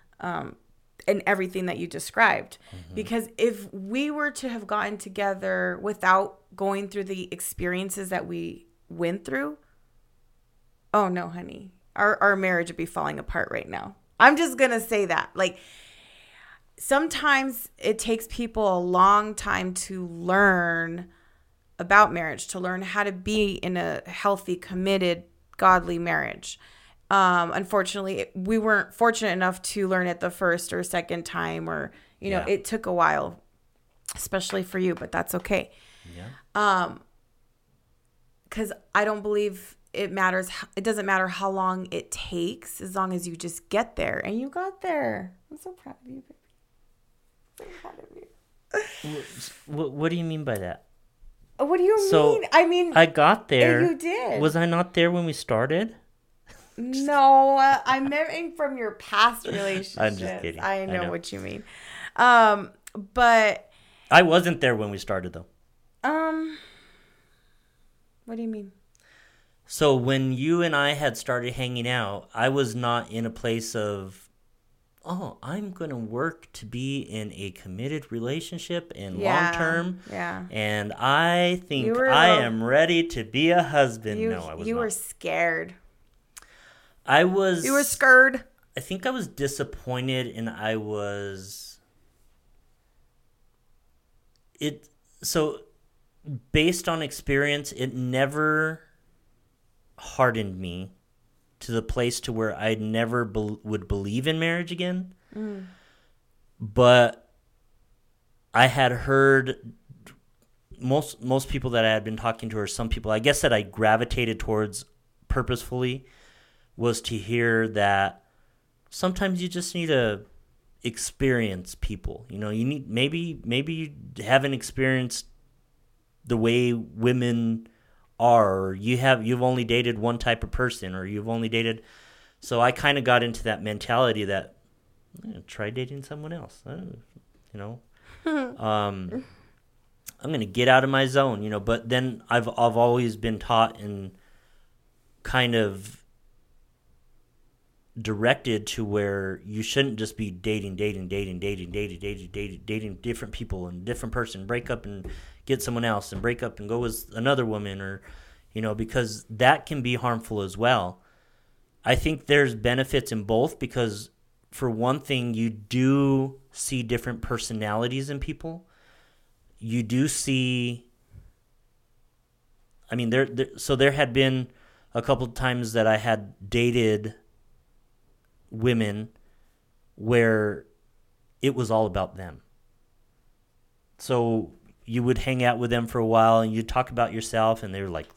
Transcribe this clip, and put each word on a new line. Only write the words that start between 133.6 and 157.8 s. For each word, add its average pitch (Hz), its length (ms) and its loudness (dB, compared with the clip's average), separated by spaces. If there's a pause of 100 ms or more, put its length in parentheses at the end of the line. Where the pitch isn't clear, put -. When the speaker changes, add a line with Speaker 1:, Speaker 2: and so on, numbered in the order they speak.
Speaker 2:
mentality 107 600 0
that, 95 320 -4 (640)
"Yeah, - 240 -14
try 107 240 -8
dating 131 340 -10
someone 151 280 -14
else." - 340 -16
Uh, 170 200 -14 (640)
you 107 80 -14
know, 113 200 -12 (440)
Speaker 1:
<laughs> 277 400 -4
Speaker 2:
um, 110 600 -2 (960)
I'm 143 120 -8
gonna 117 140 -2
get 117 220 2
out 131 160 8
of 135 60 0
my 135 160 2
zone, 127 360 2
you 107 80 -6
know. 104 100 -2
But 113 280 -2
then 127 400 -2
I've, 120 200 2
I've 117 280 2
always 120 400 4
been 107 220 -4
taught 113 420 2
and 98 320 -10 (1120)
kind 123 300 2
of 104 500 -2 (2000)
directed 110 640 0
to - 180 -6
where 101 600 -2
you 107 180 -8
shouldn't 135 360 0
just 107 180 -6
be 107 140 -4
dating, 98 460 -4
dating, 98 320 -4
dating, 95 300 -4
dating, 92 320 -6
dating, 98 300 -6
dating, 95 320 -10
dating, 101 320 -10
dating 107 320 -6
different 113 360 -8
people 92 360 -8
and 90 160 -12
different 117 280 -6
person, 110 340 -6
break 120 240 -4
up 117 140 -6
and 101 220 -12 (400)
get 131 160 0
someone 120 220 -4
else 107 280 -2
and 98 80 -8
break 117 220 -2
up 117 160 -8
and 104 100 -12
go 117 120 -2
with 117 340 -6
another 123 320 2
woman 101 340 -6